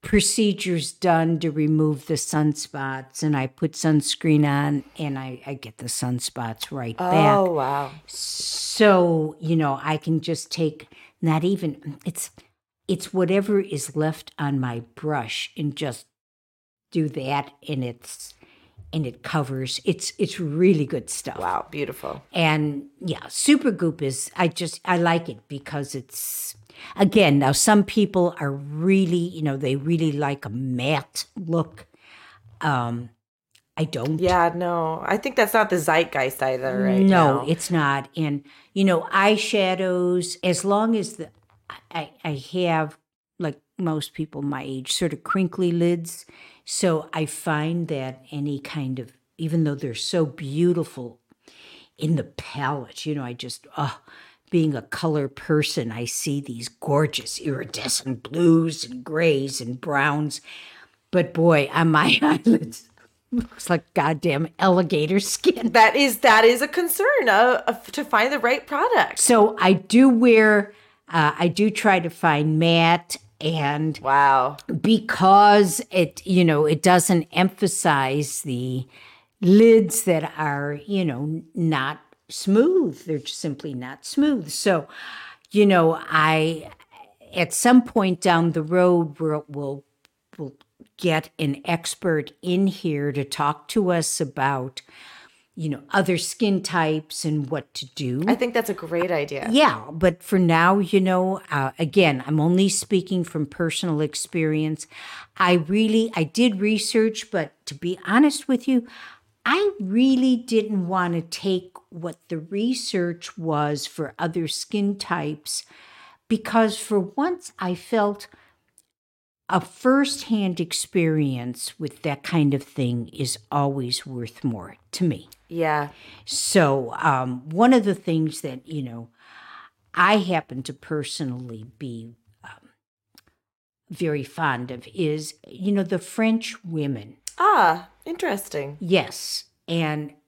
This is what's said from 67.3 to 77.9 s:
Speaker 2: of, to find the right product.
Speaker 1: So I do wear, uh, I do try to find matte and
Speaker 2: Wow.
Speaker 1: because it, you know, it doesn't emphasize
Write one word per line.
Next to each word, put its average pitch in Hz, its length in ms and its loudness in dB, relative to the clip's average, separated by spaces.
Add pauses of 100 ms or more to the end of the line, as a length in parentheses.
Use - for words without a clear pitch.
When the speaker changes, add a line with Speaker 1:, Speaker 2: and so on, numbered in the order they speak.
Speaker 2:
of, - 260 -6
to 285 120 -6
find 254 260 2
the 294 80 -2
right 233 280 0
product. 381 520 0
Speaker 1:
So 220 400 6
I 185 140 6
do 240 360 6
wear, 220 640 6 (360)
uh, 151 280 2
I 175 100 2
do 202 220 2
try 202 300 2
to 170 100 -4
find 156 500 2
matte 165 580 4 (220)
and 156 640 -2
Speaker 2:
Wow. 135 540 4 (240)
Speaker 1:
because 202 1080 6
it, - 380 -2
you 180 180 4
know, 151 220 4
it 151 160 0
doesn't 175 480 4
emphasize 151 1120 0